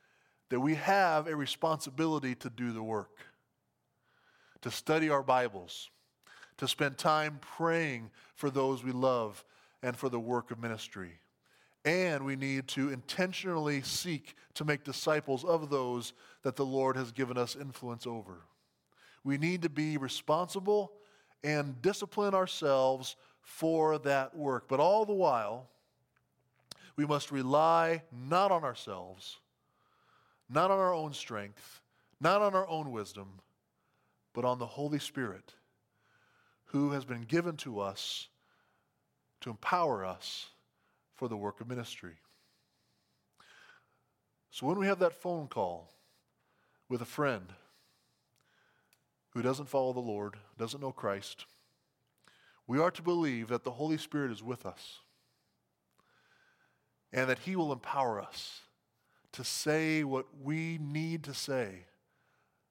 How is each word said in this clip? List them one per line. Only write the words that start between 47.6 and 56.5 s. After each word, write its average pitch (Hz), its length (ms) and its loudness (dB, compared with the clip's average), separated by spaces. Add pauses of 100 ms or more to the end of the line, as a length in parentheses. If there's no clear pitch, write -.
who 117 40 0
doesn't 131 260 0
follow 131 240 0
the 127 80 -4
Lord, 104 360 -6 (220)
doesn't 117 220 -6
know 135 100 -6
Christ, - 560 -4 (1200)
we 127 140 2
are 175 100 6
to 175 120 -8
believe 160 480 0
that 120 120 0
the 131 80 -6
Holy 151 260 -2
Spirit 143 360 -4
is 104 100 -12
with 117 240 -8
us - 320 -14 (2250)